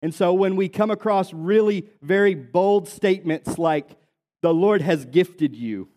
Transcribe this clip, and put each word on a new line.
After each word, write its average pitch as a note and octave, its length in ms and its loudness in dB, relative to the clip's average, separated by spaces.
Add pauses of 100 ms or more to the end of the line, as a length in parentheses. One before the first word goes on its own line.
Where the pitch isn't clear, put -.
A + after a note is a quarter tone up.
And D#3 140 -6
so F3+ 180 2
when F#3+ 220 2
we F#3+ 140 -2
come G#3+ 220 -2
across G3+ 420 -2
really G3+ 560 0 (120)
very F#3+ 340 2
bold F3+ 520 0
statements F#3+ 720 -2
like, D#3+ 400 -2 (440)
"The E3+ 120 2
Lord G3 280 2
has D#3 240 -2
gifted D3 500 0
you" A2 420 -8